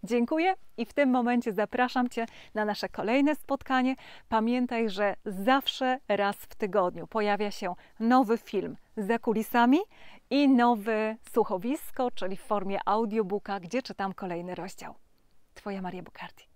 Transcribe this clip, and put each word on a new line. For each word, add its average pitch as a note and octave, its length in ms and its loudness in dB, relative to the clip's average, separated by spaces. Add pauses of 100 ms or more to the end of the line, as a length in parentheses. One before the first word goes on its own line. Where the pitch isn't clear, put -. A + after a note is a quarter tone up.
Dziękuję D#4 500 0 (240)
i A3+ 80 -4
w - 80 -20
tym C#4+ 160 2
momencie A#3+ 440 0
zapraszam A#3+ 560 0
Cię A3+ 160 -4 (280)
na G#3+ 120 0
nasze G3+ 240 -4
kolejne C#4 460 2
spotkanie. C4 600 -2 (340)
Pamiętaj, A#3 600 0
że G3 260 0 (100)
zawsze B3+ 840 0
raz G3+ 280 2
w - 200 -18
tygodniu F3+ 520 0
pojawia G#3 440 0
się F3+ 240 -6 (240)
nowy A#3 380 4
film - 400 -6 (200)
za G#3+ 220 0
kulisami A#3+ 600 4 (500)
i C#4 200 6
nowe A3 680 4 (180)
słuchowisko, A#3 800 0
czyli G3 260 -4
w - 40 -12
formie G3+ 440 -2
audiobooka, G#3 760 0
gdzie F3+ 220 -4
czytam F#3+ 320 -6
kolejny F3 420 -6
rozdział. - 400 -12 (580)
Twoja G3 280 -10
Maria F3+ 220 -8
Bucardi. - 400 -18 (120)